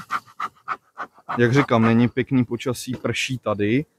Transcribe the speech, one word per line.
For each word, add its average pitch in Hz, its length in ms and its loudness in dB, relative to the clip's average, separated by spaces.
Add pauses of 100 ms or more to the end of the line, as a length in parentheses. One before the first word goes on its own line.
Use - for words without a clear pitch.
(1400)
Jak 120 160 4
říkám, 127 280 2
není 113 260 4
pěkný 123 380 0
počasí, 120 500 -6
prší 123 420 -4
tady, 107 480 0 (120)